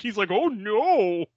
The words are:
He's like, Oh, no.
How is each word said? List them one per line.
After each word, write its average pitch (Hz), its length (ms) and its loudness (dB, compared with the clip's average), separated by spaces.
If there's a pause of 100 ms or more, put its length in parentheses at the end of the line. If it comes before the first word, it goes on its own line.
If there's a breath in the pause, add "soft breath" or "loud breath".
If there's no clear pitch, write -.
He's 233 160 -8
like, 196 140 0
Oh, 226 160 2
no. 214 760 0 (120)